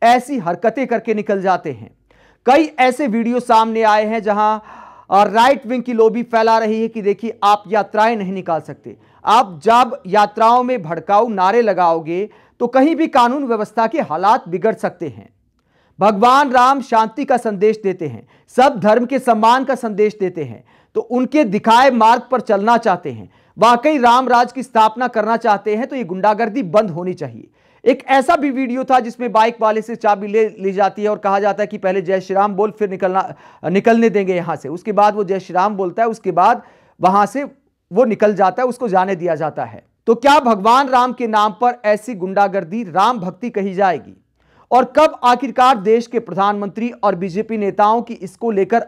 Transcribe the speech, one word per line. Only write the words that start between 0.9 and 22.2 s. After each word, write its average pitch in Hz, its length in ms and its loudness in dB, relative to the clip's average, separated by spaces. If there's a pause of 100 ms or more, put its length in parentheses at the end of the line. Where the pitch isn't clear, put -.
निकल 196 280 -4
जाते 175 300 -2
हैं? 107 180 -14 (560)
कई 294 200 4 (140)
ऐसे 254 280 0
वीडियो 233 320 -2
सामने 226 440 0
आए 214 220 4
हैं 220 160 -4
जहां, 214 380 -2 (520)
अ, 202 140 6
राइट 226 400 2
विंग 240 180 -6
की 247 100 -8
लॉबी 226 300 2
फैला 226 340 2
रही 220 240 -2
है 226 60 -2
कि 226 140 -8
देखिए 202 420 -4
आप 208 240 2
यात्राएं 214 480 0
नहीं 190 180 -6
निकाल 170 280 -4
सकते, 123 360 -18 (280)
आप 196 380 0
जब 233 440 2
यात्राओं 214 560 2
में 247 200 -4
भड़काऊ 202 460 0
नारे 202 320 0
लगाओगे 175 680 0 (340)
तो 240 60 0
कहीं 269 280 2
भी 311 140 0
कानून 262 360 2
व्यवस्था 226 420 -2
के 277 140 -4
हालात 196 460 0
बिगड़ 185 280 -2
सकते 175 320 -8
हैं। 104 220 -16 (680)
भगवान 240 520 4
राम 262 300 4
शांति 220 440 -2
का 254 120 0
संदेश 214 460 -2
देते 185 240 -4
हैं, 113 200 -14 (300)
सब 254 220 2
धर्म 220 260 2
के 262 140 -4
सम्मान 233 440 2
का 262 120 -4
संदेश 214 440 -2
देते 180 240 -4
हैं, 120 200 -16 (320)
तो 220 60 -2
उनके 254 420 0
दिखाए 220 480 2
मार्ग 233 300 4 (100)